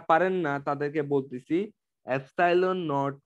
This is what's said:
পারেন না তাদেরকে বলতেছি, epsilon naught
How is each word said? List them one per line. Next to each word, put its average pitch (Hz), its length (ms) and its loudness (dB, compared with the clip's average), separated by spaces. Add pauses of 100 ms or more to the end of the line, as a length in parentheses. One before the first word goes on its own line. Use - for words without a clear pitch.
(100)
পারেন 170 220 4
না 170 280 -2
তাদেরকে 147 420 -2
বলতেছি, 139 540 -2 (500)
epsilon 175 720 0 (120)
naught 139 240 -2 (120)